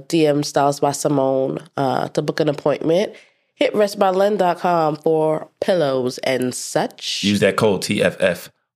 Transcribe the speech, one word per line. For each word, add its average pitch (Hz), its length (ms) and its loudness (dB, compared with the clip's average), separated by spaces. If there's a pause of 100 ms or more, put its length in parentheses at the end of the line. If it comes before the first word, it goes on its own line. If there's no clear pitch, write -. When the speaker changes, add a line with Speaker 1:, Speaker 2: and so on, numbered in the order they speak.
Speaker 1:
D 160 180 2
M 147 160 2
Styles 143 380 0
by 143 140 2
Simone, 135 680 0 (180)
uh, 135 320 0
to - 140 -4
book 151 160 -4
an 151 100 0
appointment. 160 640 0 (420)
Hit - 200 0
rest 208 240 0
by 202 100 4
len 196 280 2
dot 180 220 0
com 165 380 0
for 156 520 0 (100)
pillows 135 600 0
and 127 360 -2
such. - 680 -6
Speaker 2:
Use 101 180 0
that 98 160 2
code 104 240 2
T - 220 -2
F 87 180 0
F 87 300 -2 (240)